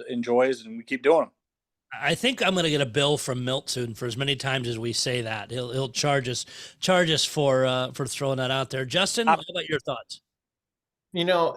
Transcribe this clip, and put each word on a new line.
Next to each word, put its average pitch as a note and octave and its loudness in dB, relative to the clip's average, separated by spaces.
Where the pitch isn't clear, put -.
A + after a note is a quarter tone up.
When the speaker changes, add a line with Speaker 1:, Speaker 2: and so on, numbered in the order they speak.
Speaker 1:
enjoys, A#2+ 2
and A2+ -14
we A2+ -12
keep B2+ -6
doing C#3 6
'em. - -12
Speaker 2:
I C#3+ 0
think A#3+ 0
I'm F#3+ 2
gonna E3 2
get D3 2
a C#3 2
bill C#3+ 2
from B2 -4
Milt C3 -2
soon A#2+ -4
for B2 -8
as A2+ -6
many C#3 0
times C3 -2
as A#2 -4
we A#2 -4
say B2 -2
that. A2 -6
He'll, B2 -8
he'll C3 -2
charge C#3 0
us, B2 -6
charge F3+ 4
us D3+ 2
for, C3 2
uh, B2+ 0
for C3+ -4
throwing C3+ -2
that B2+ 0
out C3+ -2
there. C3 -4
Justin, E3 0
Speaker 1:
Uh, E3 6
Speaker 2:
what D3 -6
about E3 -6
your D3+ 0
thoughts? - -8
Speaker 3:
You F3 0
know, F3 4